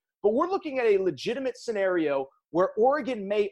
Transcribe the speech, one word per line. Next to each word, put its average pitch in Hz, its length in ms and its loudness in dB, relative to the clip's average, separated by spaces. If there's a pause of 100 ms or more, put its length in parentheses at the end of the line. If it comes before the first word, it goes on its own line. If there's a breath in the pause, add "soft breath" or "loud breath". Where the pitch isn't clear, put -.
(220)
But 214 120 4
we're 330 160 0
looking 320 280 -4
at 240 80 2
a 202 120 6
legitimate 190 580 -2
scenario 175 720 -2 (240)
where 180 260 2
Oregon 247 500 0
may 208 240 0